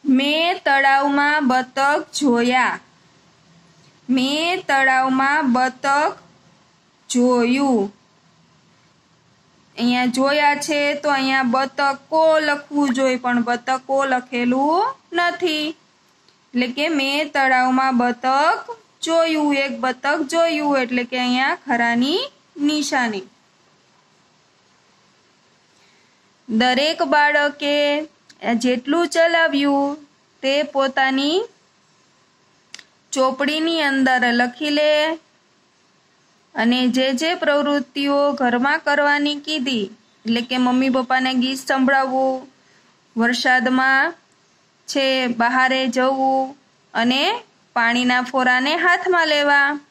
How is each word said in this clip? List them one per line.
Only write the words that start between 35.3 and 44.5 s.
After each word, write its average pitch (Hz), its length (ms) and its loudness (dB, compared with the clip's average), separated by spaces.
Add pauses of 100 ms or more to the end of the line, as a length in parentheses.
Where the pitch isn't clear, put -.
અને 247 340 0
જે 262 240 0
જે 320 220 -2
પ્રવૃત્તિઓ 285 960 0
ઘરમાં 269 460 0
કરવાની 294 560 0
કીધી, 269 500 -4 (420)
એટલે 233 140 0
કે 254 180 -4
મમ્મી 254 300 2
પપ્પાને 262 460 0
ગીત 262 240 -2
સંભળાવવું, 262 880 0 (680)
વરસાદમાં 254 960 2 (760)